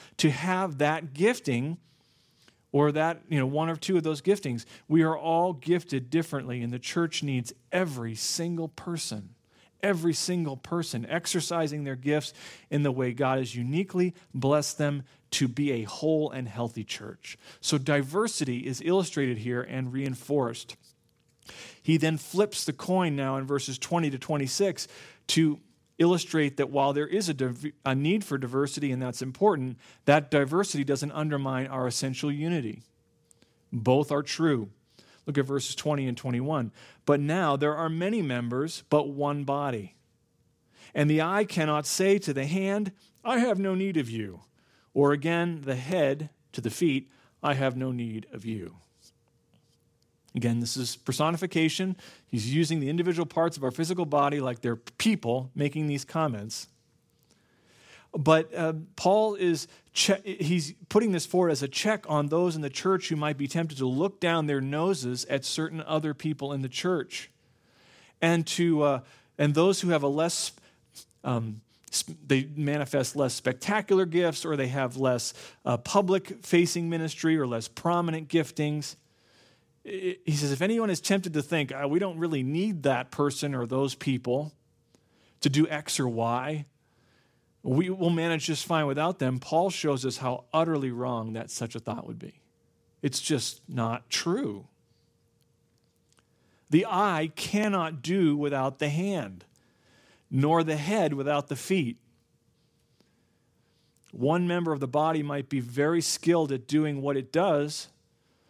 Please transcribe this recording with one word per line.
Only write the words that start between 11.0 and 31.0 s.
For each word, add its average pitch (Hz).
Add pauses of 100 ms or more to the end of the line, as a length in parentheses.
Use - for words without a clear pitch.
exercising 160
their 135
gifts 147 (360)
in 147
the 139
way 127
God 131
has 123
uniquely 170 (180)
blessed 139
them 143 (300)
to 139
be 139
a 117
whole 151
and 127
healthy 113
church. - (240)
So -
diversity 143
is 127
illustrated 156
here 123
and 127
reinforced. 131 (1080)
He 160
then 160
flips 208
the 156
coin 180
now 135
in 135
verses 135
twenty 170
to 135
twenty-six 147 (380)
to 156 (380)
illustrate 165
that 139
while 139
there 151
is 190
a 151
div-, 135 (140)
a 131
need 170
for 139
diversity, 135
and 127
that's 123
important, 131 (300)
that 143
diversity 147
doesn't 139